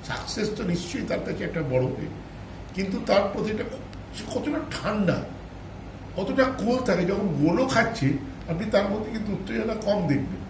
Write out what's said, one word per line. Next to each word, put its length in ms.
সাকসেস 400
তো 40
নিশ্চয়ই 400
তার 140
কাছে 240
একটা 120
বড় 120
এ, 20
কিন্তু 220
তার 220
প্রতি 220
একটা, 120
সে 80
কতটা 260
ঠান্ডা, 420
কতটা 260
কুল 160
থাকে। 240
যখন 160
গোলও 320
খাচ্ছে, 340
আপনি 220
তার 180
মধ্যে 240
কিন্তু 220
উত্তেজনা 380
কম 140
দেখবেন 380